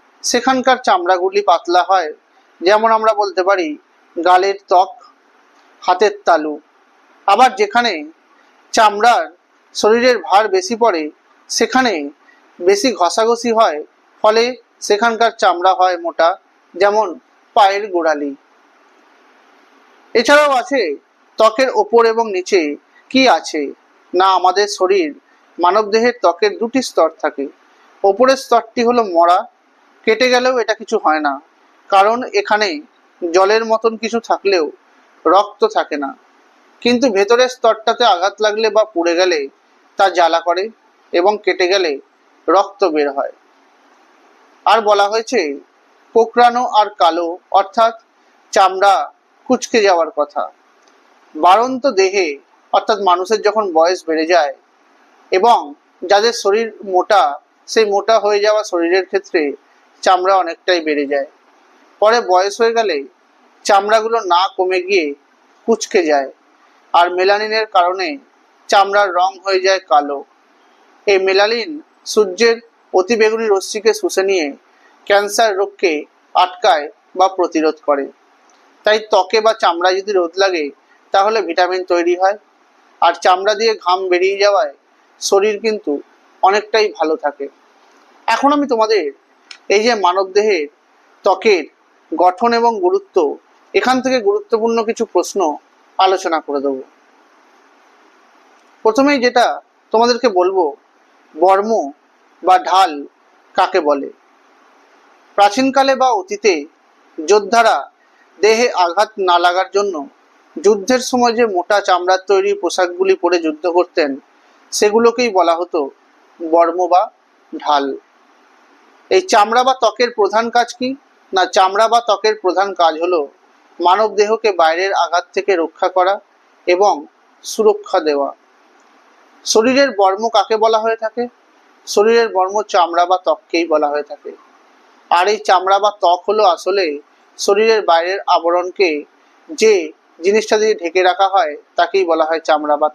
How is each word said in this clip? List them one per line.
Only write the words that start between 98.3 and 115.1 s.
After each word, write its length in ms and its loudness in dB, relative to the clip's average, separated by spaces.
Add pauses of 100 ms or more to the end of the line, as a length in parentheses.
প্রথমেই 400 2
যেটা 220 2 (460)
তোমাদেরকে 360 2 (100)
বলবো, 260 0 (720)
বর্ম 360 2 (720)
বা 140 4 (120)
ঢাল 240 2 (640)
কাকে 320 0
বলে? 200 -2 (1300)
প্রাচীনকালে 540 2 (100)
বা 60 2 (120)
অতীতে 340 -2 (640)
যোদ্ধারা 580 2 (640)
দেহে 300 2 (160)
আঘাত 260 -2 (180)
না 160 4
লাগার 320 0
জন্য 180 -2 (640)
যুদ্ধের 540 0
সময় 280 0
যে 60 2 (100)
মোটা 240 0 (100)
চামড়ার 420 0
তৈরি 220 2 (100)
পোশাকগুলি 600 -2
পরে 140 0 (100)
যুদ্ধ 180 -6 (120)
করতেন, 340 -2 (640)
সেগুলোকেই 640 2